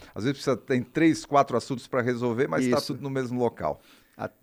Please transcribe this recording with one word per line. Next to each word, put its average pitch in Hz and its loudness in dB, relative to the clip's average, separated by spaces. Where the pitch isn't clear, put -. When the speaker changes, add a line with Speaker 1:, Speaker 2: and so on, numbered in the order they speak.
Speaker 1:
Às 98 -6
vezes 135 -4
precisa, 131 2
tem 127 -2
três, 156 2
quatro 135 4
assuntos 120 -4
pra 123 0
resolver, 120 0
mas 127 0
tá 139 2
Speaker 2:
Isso. 143 -2
Speaker 1:
tudo 131 -10
no 139 -8
mesmo 127 -4
local. 85 -2
Speaker 2:
A-, 107 -8